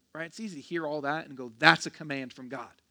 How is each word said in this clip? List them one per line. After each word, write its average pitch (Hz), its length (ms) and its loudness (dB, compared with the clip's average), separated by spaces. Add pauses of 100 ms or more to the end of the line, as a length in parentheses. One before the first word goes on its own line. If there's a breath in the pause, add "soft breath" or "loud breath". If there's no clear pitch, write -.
(140)
right? 160 120 -6
It's 170 160 -12
easy 196 160 -8
to 135 40 -12
hear 170 240 -2
all 151 160 0
that 143 260 -2
and 135 100 -14
go, 123 220 -10
"That's 160 260 8
a 160 40 -4
command 139 440 -8
from 127 160 -14
God." 120 420 -12